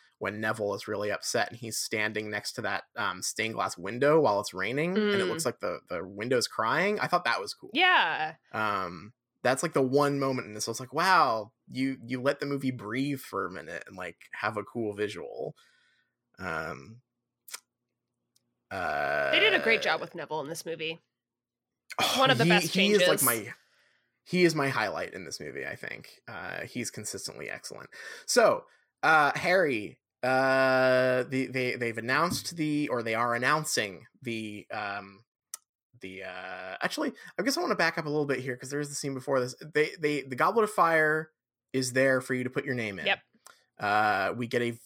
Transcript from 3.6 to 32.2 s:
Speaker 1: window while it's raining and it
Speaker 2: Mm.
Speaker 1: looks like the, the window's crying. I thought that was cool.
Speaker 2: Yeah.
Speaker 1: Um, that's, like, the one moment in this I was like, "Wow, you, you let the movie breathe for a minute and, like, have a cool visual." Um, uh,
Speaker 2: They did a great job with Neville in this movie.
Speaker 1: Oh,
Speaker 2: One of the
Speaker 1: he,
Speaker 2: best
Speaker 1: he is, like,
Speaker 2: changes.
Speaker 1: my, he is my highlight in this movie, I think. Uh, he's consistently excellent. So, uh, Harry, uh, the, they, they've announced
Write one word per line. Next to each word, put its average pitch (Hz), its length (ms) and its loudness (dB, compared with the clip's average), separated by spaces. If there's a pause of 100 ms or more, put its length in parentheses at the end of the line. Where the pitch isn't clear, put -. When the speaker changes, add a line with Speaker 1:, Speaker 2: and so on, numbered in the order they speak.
Speaker 1:
window 123 440 2
while 107 200 4
it's 101 140 -6
raining 139 420 -2
and 208 240 2
it 185 60 0
Speaker 2:
Mm. - 20 -2
Speaker 1:
looks 165 160 -4
like 120 140 -2
the, 87 220 -4 (100)
the 90 160 -6
window's 110 400 0
crying. 160 540 0
I - 80 0
thought 175 160 2
that 107 160 0
was 101 140 -10
cool. - 200 -18
Speaker 2:
Yeah. 180 600 2 (180)
Speaker 1:
Um, 101 640 -2 (280)
that's, 127 200 2
like, 170 100 -2
the 147 80 4
one 139 400 4
moment 131 280 -2
in 107 40 -12
this 107 160 -6
I - 20 -4
was 113 100 -8
like, 127 120 -12
"Wow, 147 600 4 (200)
you, 131 320 -2
you 123 160 -4
let 139 200 2
the 143 60 -2
movie 135 260 0
breathe 127 480 -4
for 98 260 -4
a 87 40 -8
minute 82 360 -10
and, 101 100 -18
like, 90 220 -10 (140)
have 107 260 -4
a 104 40 -2
cool 107 300 -6
visual." 98 640 -6 (840)
Um, 82 640 -8 (1700)
uh, 73 600 0
Speaker 2:
They - 100 2
did 415 140 4
a 349 40 2
great 220 220 2
job 160 200 0
with 160 140 -10
Neville 156 260 -6
in 139 80 -8
this 165 180 -10
movie. 165 340 -8 (960)
Speaker 1:
Oh, - 200 0
Speaker 2:
One 269 120 6
of 254 60 4
the - 80 4
Speaker 1:
he, 170 60 6
Speaker 2:
best - 240 4
Speaker 1:
he 196 180 4
is, 202 80 6
like, 180 200 4
Speaker 2:
changes. - 40 2
Speaker 1:
my, 117 240 0 (760)
he 180 200 4
is 160 100 4
my 139 140 0
highlight 98 460 -2
in 95 100 -10
this - 160 -10
movie, 67 260 -8
I 73 80 -8
think. - 540 -14
Uh, 90 380 -10
he's 120 240 -6
consistently - 600 -10
excellent. - 380 -14 (380)
So, 180 380 6 (380)
uh, 151 340 6
Harry, 147 600 2 (240)
uh, 131 1000 6
the, 131 260 0
they, 127 260 0
they've 117 220 -2
announced 139 580 0